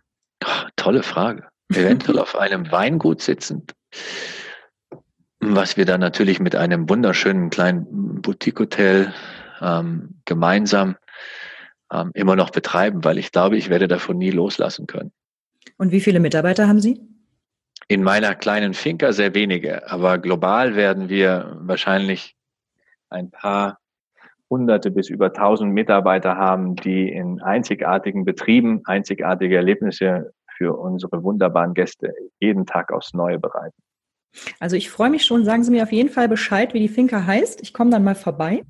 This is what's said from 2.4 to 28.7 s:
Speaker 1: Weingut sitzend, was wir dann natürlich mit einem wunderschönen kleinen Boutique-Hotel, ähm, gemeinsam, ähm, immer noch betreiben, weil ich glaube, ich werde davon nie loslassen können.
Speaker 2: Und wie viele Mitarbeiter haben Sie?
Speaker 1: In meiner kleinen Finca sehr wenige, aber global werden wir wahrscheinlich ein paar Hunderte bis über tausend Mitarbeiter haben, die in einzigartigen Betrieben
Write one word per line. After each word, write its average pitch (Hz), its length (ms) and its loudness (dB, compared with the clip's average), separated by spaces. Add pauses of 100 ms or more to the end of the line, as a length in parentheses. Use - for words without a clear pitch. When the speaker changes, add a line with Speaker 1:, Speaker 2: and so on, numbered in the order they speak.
Speaker 1:
Weingut 101 520 2
sitzend, - 500 -4 (1700)
was 98 380 0
wir 98 80 2
dann 92 160 2
natürlich 92 400 2
mit 90 120 0
einem 85 360 0
wunderschönen 98 600 2
kleinen 90 720 -2
Boutique-Hotel, 98 920 0 (480)
ähm, 85 640 -4
gemeinsam, 95 720 2 (960)
ähm, 85 200 -4
immer 95 220 2
noch 92 140 2
betreiben, 92 560 0
weil 78 120 4
ich - 140 -8
glaube, 95 240 4
ich 101 140 -2
werde 90 180 2
davon 90 300 -2
nie 92 140 0
loslassen 92 540 -2
können. - 280 -12 (640)
Speaker 2:
Und 185 140 0
wie 190 100 4
viele 190 180 4
Mitarbeiter 170 480 2
haben 208 140 6
Sie? 233 200 0 (840)
Speaker 1:
In 98 160 2
meiner 101 320 2
kleinen 104 380 -2
Finca 151 400 0
sehr 101 200 2
wenige, 90 560 -2
aber 92 280 0
global 92 580 0
werden 98 320 0
wir 90 540 0
wahrscheinlich 95 720 -2 (720)
ein 90 220 -10
paar 101 460 -4 (720)
Hunderte 117 420 2
bis 95 180 -2
über 95 220 0
tausend 104 420 2
Mitarbeiter 95 640 2
haben, 92 400 0
die 95 340 -2
in 90 320 -8
einzigartigen 98 840 -2
Betrieben 113 580 2